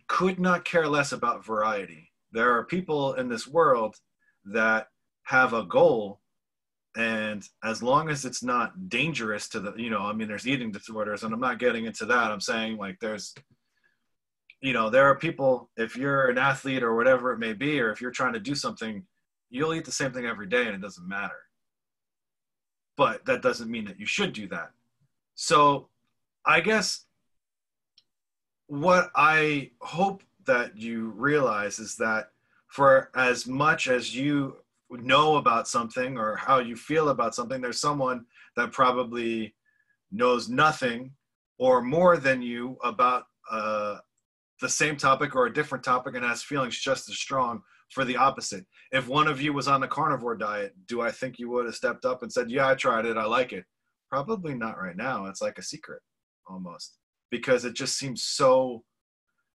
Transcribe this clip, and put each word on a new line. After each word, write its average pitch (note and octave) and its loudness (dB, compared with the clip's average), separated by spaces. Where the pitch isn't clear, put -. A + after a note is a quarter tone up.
could F#3 0
not F3+ 2
care E3 2
less C#3+ 0
about A#2 -4
variety. G#2 -4
There A#2 2
are A#2 0
people D3 -2
in B2+ -4
this A#2 -6
world C3 4
that A2 0
have B2+ 2
a A2+ 0
goal, A2+ 2
and A2 -4
as A2 -6
long D3 2
as C#3 -4
it's B2 -8
not A2 -4
dangerous A#2 -4
to A2+ -8
the, G2 -8
you A#2 -8
know, G#2+ -2
I G2+ -4
mean, A2 -6
there's G#2 -8
eating B2 -2
disorders, G#2 -8
and A2 -6
I'm A2+ -6
not B2 -4
getting A#2 0
into A2 -8
that. A#2 2
I'm G2+ -6
saying, A2+ -4
like, G2 -10
there's, G#2+ -8
you C3+ -2
know, A2+ 2
there C3 8
are C#3 8
people, C3+ 0
if A2+ -4
you're C3+ 2
an B2 0
athlete C3+ 0
or A#2 2
whatever B2 4
it A2+ -6
may A2+ -4
be, C#3 -2
or A2+ 0
if G#2 -10
you're B2 -8
trying B2+ -2
to A2+ -6
do B2+ -6
something, A2 -8
you'll D3+ -2
eat D#3+ -6
the - -12
same C3+ -4
thing B2 -8
every G#2 -8
day B2 0
and G#2+ -6
it F#2+ -10
doesn't F2+ -14
matter. G2 -10
But B2+ 0
that B2+ 0
doesn't A#2+ -2
mean A2+ -6
that G2 -14
you G#2 -12
should - -2
do G#2 -12
that. F2 -10
So D3+ 4
I D#3+ 6
guess G3+ 0
what D3 4
I D3+ 4
hope F#3+ -2
that A#2+ 0
you A2+ -6
realize A2 0
is A2 -12
that A2 -2
for C3+ 4
as B2 0
much C#3 0
as A#2 0
you C#3 -2
know C3+ 4
about A#2 2
something B2+ -2
or G#2+ -2
how C3 4
you A#2 -4
feel D3+ 0
about A#2 -2
something, B2 -6
there's B2 -6
someone C3 -2
that A#2 -2
probably A#2 0
knows A#2+ 2
nothing C3 0
or B2+ 6
more E3+ 6
than C3 2
you A#2+ -6
about, B2 2
uh, G#2+ -4
the C3 -4
same D3+ 0
topic C#3+ 0
or B2+ 4
a A2 -4
different C#3+ -4
topic B2+ -2
and B2 -4
has A#2+ -2
feelings C3 -4
just - -2
as G2+ -10
strong A#2+ -2
for C3 -2
the B2 -2
opposite. B2 -2
If C3 0
one D3+ 4
of C#3 -2
you D3+ 0
was C#3 -2
on C#3 4
the C3 -2
carnivore B2 -2
diet, G#2 -4
do A#2 -4
I A#2 0
think B2+ -8
you A#2+ -8
would B2 -2
have A2+ -8
stepped A#2+ -4
up B2+ -2
and A2+ -10
said, A#2 -2
"Yeah, C3+ 2
I C3+ 4
tried A#2 0
it, A2+ 0
I A2 0
like B2 0
it"? F#2+ -10
Probably E3 -4
not A2+ -6
right F2+ -8
now. A2+ -4
It's G2 -10
like G#2 -4
a F#2+ -14
secret - -14
almost, F#2 -14
because A#2+ 0
it A#2 -6
just B2+ -4
seems C3 -6
so, C3 2